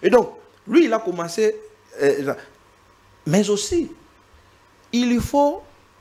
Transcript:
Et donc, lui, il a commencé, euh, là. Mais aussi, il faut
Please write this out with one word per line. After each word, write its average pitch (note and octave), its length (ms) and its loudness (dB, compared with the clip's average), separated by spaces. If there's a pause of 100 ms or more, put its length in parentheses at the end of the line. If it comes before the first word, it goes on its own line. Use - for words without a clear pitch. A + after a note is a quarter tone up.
Et G3 80 2
donc, A3 220 4 (360)
lui, D4 180 4
il A3+ 80 0
a A3 60 0
commencé, F3+ 560 -4 (460)
euh, C#3 220 2
là. C3+ 140 -4 (920)
Mais G3+ 220 2
aussi, A#3 420 -4 (1040)
il A#3+ 260 0
faut C#4+ 420 0 (400)